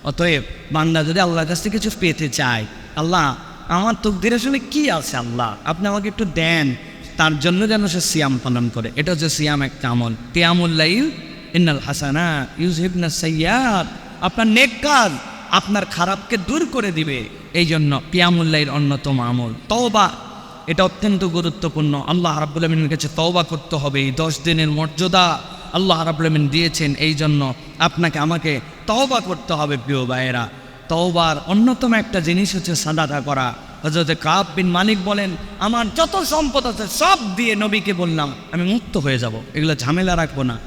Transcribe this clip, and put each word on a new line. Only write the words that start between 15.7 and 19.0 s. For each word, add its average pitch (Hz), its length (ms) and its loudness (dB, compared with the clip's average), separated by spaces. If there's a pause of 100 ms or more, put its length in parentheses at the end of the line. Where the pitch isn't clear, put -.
খারাপকে 196 500 -2 (100)
দূর 294 160 0 (100)
করে 214 200 0
দিবে। 151 260 -2 (360)
এই 175 120 4
জন্য 151 260 4 (180)
কিয়ামুল 175 420 4
লাইল 151 180 2
অন্যতম 139 520 0